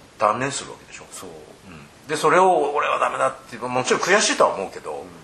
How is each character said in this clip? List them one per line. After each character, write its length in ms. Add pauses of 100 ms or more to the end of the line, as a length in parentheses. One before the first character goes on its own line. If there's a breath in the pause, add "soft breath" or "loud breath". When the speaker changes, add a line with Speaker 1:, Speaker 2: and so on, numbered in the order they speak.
(180)
Speaker 1:
断 220
念 120
す 120
る 80
わ 60
け 80
で 80
し 80
ょ。 100
Speaker 2:
そ 160
う。 20
Speaker 1:
う 40
ん。 720
で、 80
そ 140
れ 100
を 340
俺 140
は 120
ダ 100
メ 80
だ 120
っ 60 (140)
て、 80
も 260
ち 80
ろ 60
ん 40
悔 200
し 100
い 60
と 80
は 100
思 120
う 40
け 80
ど、 240 (200)